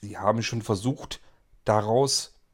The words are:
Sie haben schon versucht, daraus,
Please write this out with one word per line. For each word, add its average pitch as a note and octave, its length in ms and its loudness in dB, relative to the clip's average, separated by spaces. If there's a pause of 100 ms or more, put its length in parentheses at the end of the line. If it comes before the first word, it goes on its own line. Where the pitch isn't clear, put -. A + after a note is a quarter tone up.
Sie - 160 -12
haben G#2+ 260 2
schon A2+ 180 -4
versucht, A2+ 600 -4 (420)
daraus, A2 720 2 (180)